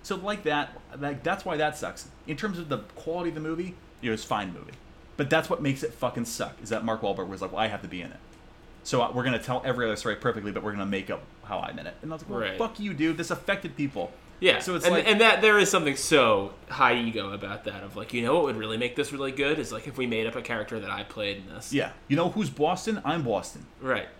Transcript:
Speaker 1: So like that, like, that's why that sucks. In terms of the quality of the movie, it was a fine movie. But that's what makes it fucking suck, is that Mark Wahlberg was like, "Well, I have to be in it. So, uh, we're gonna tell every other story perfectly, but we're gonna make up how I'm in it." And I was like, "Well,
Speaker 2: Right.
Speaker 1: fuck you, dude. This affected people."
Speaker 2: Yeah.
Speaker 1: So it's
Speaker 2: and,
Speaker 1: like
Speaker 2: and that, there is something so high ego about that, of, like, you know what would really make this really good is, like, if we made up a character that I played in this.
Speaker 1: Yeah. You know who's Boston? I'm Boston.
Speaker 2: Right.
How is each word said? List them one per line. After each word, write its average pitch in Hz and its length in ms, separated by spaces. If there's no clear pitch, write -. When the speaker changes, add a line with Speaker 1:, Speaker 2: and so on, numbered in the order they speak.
Speaker 1:
So 202 120
like 202 280
that, 147 360
like, 143 240
that's 180 220
why 170 140
that 151 200
sucks. - 300
In 151 100
terms 190 220
of 160 100
the 135 80
quality 170 320
of 156 80
the 156 60
movie, 165 340
it 123 80
was 110 140
a - 40
fine 101 260
movie. 92 180
But 139 120
that's 160 200
what 170 120
makes 139 220
it - 100
fucking 120 300
suck, - 400
is 104 60
that 110 160
Mark 113 160
Wahlberg 95 260
was 92 140
like, 95 100
"Well, 90 100
I 110 60
have 101 140
to 92 80
be 90 120
in - 120
it. - 60
So, 127 180
uh, 117 120
we're 123 120
gonna 127 120
tell 127 280
every 123 200
other 107 120
story 107 180
perfectly, 107 380
but 95 100
we're 107 80
gonna 101 140
make 98 240
up 90 140
how 98 160
I'm - 180
in 78 100
it." 87 140
And 156 80
I 160 60
was 156 60
like, - 100
"Well, - 80
Speaker 2:
Right. 113 180
Speaker 1:
fuck 226 220
you, 208 140
dude. 156 240
This 170 140
affected 185 440
people." 135 380
Speaker 2:
Yeah. 180 180
Speaker 1:
So 185 160
it's 175 120
Speaker 2:
and, 175 100
Speaker 1:
like 170 120
Speaker 2:
and 214 140
that, 208 200
there 214 180
is 202 100
something 156 260
so 110 600
high 123 280
ego 110 360
about 101 340
that, 98 180
of, 95 120
like, 101 160
you 120 120
know 123 100
what 165 120
would 127 100
really 110 200
make 123 200
this 143 180
really 135 180
good 143 280
is, 127 120
like, - 160
if 135 120
we 127 80
made 113 180
up 113 100
a 123 60
character 113 380
that 98 100
I 98 140
played 101 340
in 95 160
this. 107 180
Speaker 1:
Yeah. 135 200
You 139 80
know 170 140
who's 180 200
Boston? 175 560
I'm 160 160
Boston. 110 460
Speaker 2:
Right. 127 300